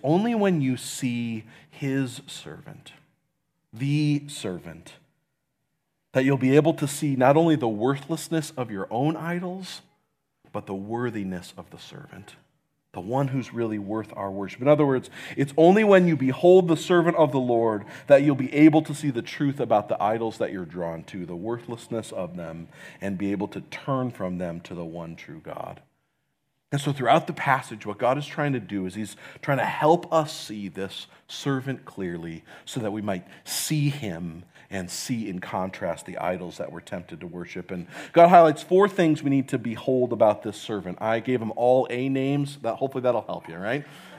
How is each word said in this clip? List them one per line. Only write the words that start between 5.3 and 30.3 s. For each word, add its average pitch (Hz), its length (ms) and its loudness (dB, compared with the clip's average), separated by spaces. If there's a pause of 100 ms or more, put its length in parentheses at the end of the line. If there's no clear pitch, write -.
that 131 120 2
you'll 139 120 2
be 131 180 2
able 156 200 6
to 147 120 -4
see 143 300 -2
not 131 200 6
only 165 200 4
the 123 100 -2
worthlessness 143 880 -4
of 120 140 -8
your 95 200 -6
own 143 260 0
idols, 180 640 -8 (720)
but 104 140 -10
the 101 80 -8
worthiness 104 840 -6
of - 140 -18
the - 80 -20
servant, - 580 -20 (560)
the 95 80 -12
one 127 260 -2
who's 127 260 -4
really 110 280 -4
worth 104 340 -8
our 98 160 -8
worship. 98 300 -10
In 131 80 0
other 151 180 6
words, 131 240 0 (260)
it's 139 200 -2
only 185 260 8
when 190 240 8
you 165 80 4
behold 170 540 6
the 160 80 4
servant 170 400 2
of 151 160 6
the 135 80 2
Lord 113 440 2 (220)
that 143 160 8
you'll 143 140 4
be 131 180 -4
able 156 280 8
to 156 120 -6
see 143 160 -2
the 117 120 -4
truth 139 360 -2
about 110 300 2
the 110 120 -2
idols 110 380 -2
that 87 140 -4
you're 92 120 -8
drawn 82 400 -8
to, 90 220 -10
the 87 80 -10
worthlessness 113 800 -8
of 90 240 -8
them, 82 320 -12 (320)
and 98 180 -6
be 101 140 -2
able 101 160 -4
to - 140 -12
turn 127 500 -6
from 90 260 -8
them 85 220 -8
to - 140 -16
the 85 100 -10
one 82 320 -14
true 78 260 -18
God. - 380 -14 (880)
And 143 100 -2
so 143 120 -2
throughout 139 340 4
the 175 60 -6
passage, 131 520 -2
what 104 140 -8
God 127 200 2
is 143 80 -8
trying 143 260 -2
to 123 80 -2
do 95 260 -6
is 90 80 -8
he's 107 220 -10 (260)
trying 139 160 0
to 104 60 0
help 160 480 2
us 156 240 0